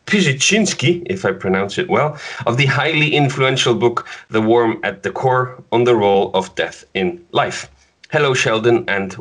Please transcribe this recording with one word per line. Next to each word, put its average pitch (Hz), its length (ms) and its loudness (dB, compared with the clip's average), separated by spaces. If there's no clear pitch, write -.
Pisiczynski, 175 1000 0
if 190 180 -4
I 98 80 0
pronounce 98 460 -2
it 92 100 -4
well, 143 300 0
of 120 100 0
the 139 100 2
highly 147 480 0
influential 131 600 2
book, 117 320 0
The 110 120 0
Worm 113 400 2
at 98 200 -6
the 98 100 -6
Core, 127 580 -2
on 120 140 2
the 120 120 6
Role 98 380 2
of 92 200 -2
Death - 300 -6
in 170 380 -2
Life. - 380 -4
Hello, 147 200 2
Sheldon, 113 560 2
and 98 320 -4